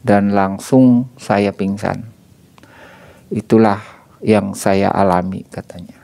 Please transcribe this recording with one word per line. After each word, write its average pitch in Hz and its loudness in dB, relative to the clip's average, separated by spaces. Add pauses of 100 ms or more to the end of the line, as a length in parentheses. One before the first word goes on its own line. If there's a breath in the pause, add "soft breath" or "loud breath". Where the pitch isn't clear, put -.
dan 101 2
langsung 123 2
saya 101 -2
pingsan. 98 -6 (1300 loud breath)
"Itulah 107 2 (400 loud breath)
yang 196 0
saya - 0
alami," 90 -2
katanya. - -18